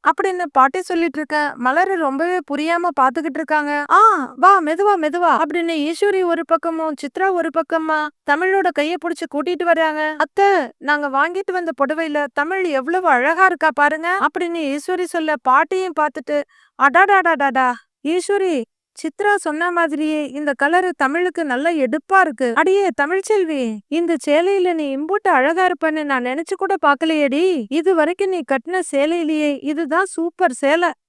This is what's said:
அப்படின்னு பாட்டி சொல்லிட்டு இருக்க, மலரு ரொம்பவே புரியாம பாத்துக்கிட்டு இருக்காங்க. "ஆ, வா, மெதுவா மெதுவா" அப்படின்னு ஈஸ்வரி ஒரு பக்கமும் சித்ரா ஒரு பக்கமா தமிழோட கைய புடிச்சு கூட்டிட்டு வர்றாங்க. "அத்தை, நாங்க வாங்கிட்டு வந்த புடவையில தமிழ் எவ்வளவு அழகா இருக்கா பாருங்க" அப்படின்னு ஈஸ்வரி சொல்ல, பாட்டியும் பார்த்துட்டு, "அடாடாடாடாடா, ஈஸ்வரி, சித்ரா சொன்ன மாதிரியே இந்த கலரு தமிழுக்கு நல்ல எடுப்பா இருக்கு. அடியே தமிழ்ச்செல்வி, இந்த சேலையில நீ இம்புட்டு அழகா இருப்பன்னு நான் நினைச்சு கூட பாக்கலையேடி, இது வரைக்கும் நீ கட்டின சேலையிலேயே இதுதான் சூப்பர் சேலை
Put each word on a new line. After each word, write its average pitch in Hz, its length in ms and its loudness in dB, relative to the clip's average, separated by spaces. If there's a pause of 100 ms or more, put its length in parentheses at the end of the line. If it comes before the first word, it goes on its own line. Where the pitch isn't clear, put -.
அப்படின்னு 359 460 0
பாட்டி 269 300 4
சொல்லிட்டு 339 380 -2
இருக்க, 302 180 -4 (200)
மலரு 320 400 0
ரொம்பவே 330 480 -2
புரியாம 330 500 -2
பாத்துக்கிட்டு 277 440 0
இருக்காங்க. 302 320 -2 (180)
"ஆ, 370 100 6 (380)
வா, 359 220 6
மெதுவா 349 380 0
மெதுவா" 330 380 0
அப்படின்னு 330 460 -2
ஈஸ்வரி 381 420 0
ஒரு 339 220 0
பக்கமும் 320 520 -2
சித்ரா 370 360 -2
ஒரு 330 180 -2
பக்கமா 320 480 -2 (280)
தமிழோட 370 480 2
கைய 311 220 -2
புடிச்சு 339 300 -6
கூட்டிட்டு 330 400 -4
வர்றாங்க. 320 360 0 (140)
"அத்தை, 392 320 2 (300)
நாங்க 294 300 -2
வாங்கிட்டு 349 440 -2
வந்த 339 240 -4
புடவையில 294 560 -2
தமிழ் 370 300 -2 (100)
எவ்வளவு 330 360 0
அழகா 302 360 4
இருக்கா 320 280 2
பாருங்க" 311 460 0
அப்படின்னு 339 480 -2
ஈஸ்வரி 339 400 -4
சொல்ல, 311 260 -2 (100)
பாட்டியும் 330 560 0
பார்த்துட்டு, 294 400 -2 (400)
"அடாடாடாடாடா, 277 880 4 (360)
ஈஸ்வரி, 359 500 0 (420)
சித்ரா 415 400 -2
சொன்ன 330 340 -2
மாதிரியே 311 480 -2 (120)
இந்த 294 220 -4
கலரு 349 440 2
தமிழுக்கு 330 460 -2
நல்ல 285 340 -2
எடுப்பா 294 440 0
இருக்கு. 262 340 0
அடியே 381 280 2 (120)
தமிழ்ச்செல்வி, 330 680 0 (260)
இந்த 339 300 0
சேலையில 359 540 2
நீ 311 180 -2
இம்புட்டு 320 380 -2
அழகா 320 360 2
இருப்பன்னு 311 380 -2
நான் 262 240 -2
நினைச்சு 311 280 -4
கூட 392 260 -2
பாக்கலையேடி, 294 600 2 (280)
இது 330 260 2
வரைக்கும் 359 360 0
நீ 359 120 -2
கட்டின 294 420 -2
சேலையிலேயே 302 640 0 (140)
இதுதான் 311 440 -2
சூப்பர் 339 480 -2
சேலை 320 360 2 (180)